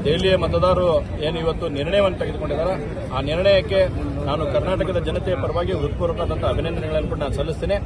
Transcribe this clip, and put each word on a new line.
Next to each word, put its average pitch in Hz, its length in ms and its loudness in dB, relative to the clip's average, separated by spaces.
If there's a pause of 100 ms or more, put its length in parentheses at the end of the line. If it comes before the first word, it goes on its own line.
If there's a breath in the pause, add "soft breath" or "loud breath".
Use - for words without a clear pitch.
ದೆಹಲಿಯ 185 380 4
ಮತದಾರರು 175 460 4 (380)
ಏನು 165 160 -2
ಇವತ್ತು 165 240 -2 (100)
ನಿರ್ಣಯವನ್ನು 180 440 2
ತೆಗೆದುಕೊಂಡಿದ್ದಾರೆ, 156 520 -2 (420)
ಆ 131 40 -2 (100)
ನಿರ್ಣಯಕ್ಕೆ 190 520 4 (480)
ನಾನು 151 140 -2 (120)
ಕರ್ನಾಟಕದ 180 520 0
ಜನತೆಯ 180 360 -2
ಪರವಾಗಿ 170 380 0
ಹೃತ್ಪೂರ್ವಕವಾದಂಥ 160 720 -2
ಅಭಿನಂದನೆಗಳನ್ನು 156 580 -2
ಕೂಡ 156 120 -2
ನಾನು 139 160 -2
ಸಲ್ಲಿಸ್ತೇನೆ. 165 480 -2